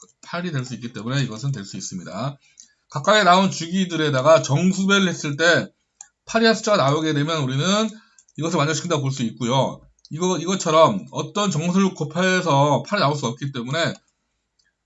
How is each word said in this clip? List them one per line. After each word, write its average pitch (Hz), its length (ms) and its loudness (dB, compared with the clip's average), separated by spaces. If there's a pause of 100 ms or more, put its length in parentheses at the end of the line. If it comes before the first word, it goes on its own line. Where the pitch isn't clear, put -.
(220)
팔이 175 300 -8
될 127 120 -4
수 127 100 -10
있기 113 180 -12
때문에 120 300 -4
이것은 117 300 -6
될 101 120 -8
수 - 120 -14
있습니다. 95 640 -10 (520)
각각의 196 340 2
나온 185 260 6
주기들에다가 160 920 2
정수배를 190 680 2
했을 143 300 -6
때 160 280 4 (600)
팔이라는 226 280 2
숫자가 208 220 0
나오게 156 380 2
되면 151 280 -2
우리는 180 480 0 (460)
이것을 165 220 -2
만족시킨다고 151 440 -2
볼 135 100 -2
수 131 120 -6
있고요. 120 560 -2 (300)
이거, 175 260 -2
이것처럼 160 760 2
어떤 202 400 -4
정수를 180 440 0
곱해서 156 920 2
팔이 208 140 -2
나올 147 160 0
수 139 100 -6
없기 139 260 -8
때문에 135 420 -4 (920)